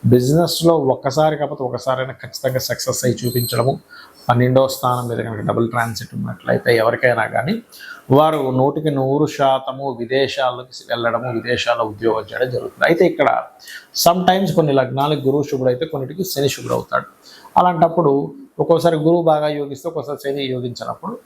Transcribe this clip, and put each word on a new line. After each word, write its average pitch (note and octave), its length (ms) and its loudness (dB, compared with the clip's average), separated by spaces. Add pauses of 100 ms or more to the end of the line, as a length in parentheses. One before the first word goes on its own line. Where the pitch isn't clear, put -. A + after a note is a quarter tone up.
బిజినెస్లో D#3 720 4
ఒక్కసారి C#3 600 0
కాకపోతే C#3+ 260 -6
ఒకసారైనా B2+ 500 -4
ఖచ్చితంగా C3 460 -6
సక్సెస్ - 460 -4
అయి A#2+ 100 2 (100)
చూపించడము. A#2+ 540 -2 (500)
పన్నెండవ B2+ 380 4
స్థానం B2 400 -2
మీద A#2 100 -4
కనుక A2+ 280 -6
డబుల్ A2+ 240 0
ట్రాన్సిట్ A#2 460 -4
ఉన్నట్లయితే A#2+ 640 0
ఎవరికైనా A#2 480 2
కానీ A#2+ 360 -2 (500)
వారు D3 400 4
నూటికి C#3+ 400 0
నూరు C3+ 340 0
శాతము C3+ 760 -2
విదేశాలకు B2+ 680 -2 (220)
వెళ్ళడము, A#2 420 -2
విదేశాల్లో A#2+ 540 -2
ఉద్యోగం A2 360 -2
చేయడం A2 280 -4
జరుగుతుంది. - 360 -4
అయితే E3+ 200 4
ఇక్కడ B2+ 380 2 (520)
sometimes F3+ 580 2
కొన్ని D3+ 200 2
లగ్నాలకు C3+ 460 0
గురువు C3+ 240 2
శుభుడైతే C3 420 -2
కొన్నిటికి D3+ 380 -8
శని C#3 260 0
శుభుడవుతాడు. B1+ 560 -4 (520)
అలాంటప్పుడు E3 800 2 (240)
ఒక్కోసారి D#3+ 360 4
గురువు E3 280 2
బాగా D3+ 240 2
యోగిస్తే C#3+ 400 -6
ఒక్కోసారి C#3+ 360 -8
శని C#3 200 -4
యోగించినప్పుడు B2+ 840 -8